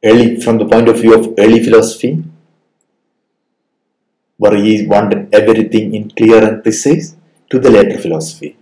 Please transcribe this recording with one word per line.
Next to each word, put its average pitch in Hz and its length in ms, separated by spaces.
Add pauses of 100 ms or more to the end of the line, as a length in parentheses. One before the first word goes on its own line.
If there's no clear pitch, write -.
early, 117 340
from 113 180
the 107 80
point 117 220
of 113 120
view 113 140
of 113 240
early 113 240
philosophy, 117 600 (2250)
where 104 180
he 104 320
wanted 104 480
everything 107 580
in 107 180
clear 113 320
and 107 200
precise, 143 540 (320)
to 127 100
the 131 100
later 101 300
philosophy. - 640